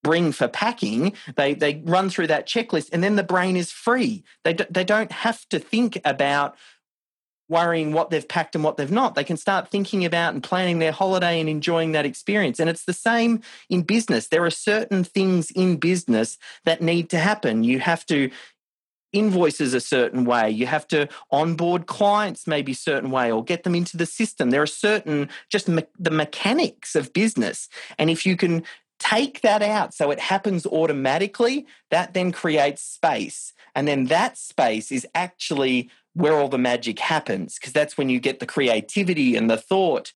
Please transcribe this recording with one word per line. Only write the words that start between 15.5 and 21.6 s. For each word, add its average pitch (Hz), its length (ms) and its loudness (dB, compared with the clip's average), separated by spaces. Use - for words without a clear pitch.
in 185 260 2
business 165 600 0
that 165 180 0
need 170 280 0
to 170 100 0
happen. 156 440 0
You 123 160 2
have 170 280 -2
to 139 240 0
invoices 175 640 2
a 123 80 2
certain 127 440 0
way. 117 240 4
You 110 160 0
have 147 220 -2
to 147 200 0
onboard 170 540 0